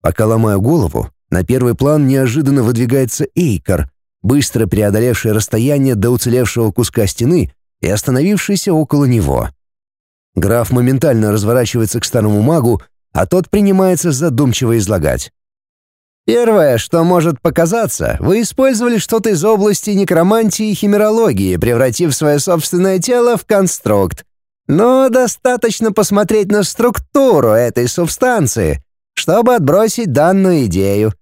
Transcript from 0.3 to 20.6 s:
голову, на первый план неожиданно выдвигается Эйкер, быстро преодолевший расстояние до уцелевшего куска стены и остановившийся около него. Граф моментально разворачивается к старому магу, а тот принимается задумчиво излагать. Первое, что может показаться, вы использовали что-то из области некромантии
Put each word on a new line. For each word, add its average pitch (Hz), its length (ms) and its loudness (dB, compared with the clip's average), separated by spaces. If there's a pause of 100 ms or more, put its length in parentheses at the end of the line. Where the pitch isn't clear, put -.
голову, 107 480 0 (200)
на 90 140 0
первый 123 320 0
план 147 320 2
неожиданно 135 560 0
выдвигается 123 720 -2
Эйкер, 98 560 -2 (300)
быстро 117 460 0
преодолевший 107 640 0
расстояние 127 640 0
до 110 160 0
уцелевшего 120 600 0
куска 104 360 -4
стены 131 460 -2 (280)
и 82 80 -4
остановившийся 170 840 -2
около 147 320 0
него. 73 440 0 (840)
Граф 107 360 0
моментально 123 600 2
разворачивается 113 680 -2
к - 60 -8
старому 107 360 0
магу, 123 400 0 (300)
а 78 140 -2
тот 180 240 -2
принимается 190 600 2
задумчиво 127 680 0
излагать. 90 540 -2 (920)
Первое, 214 520 2
что 165 260 -2
может 170 380 0
показаться, 170 800 -2
вы 190 220 0
использовали 240 580 0
что-то 226 320 -2
из 160 120 -2
области 208 460 0
некромантии 202 800 0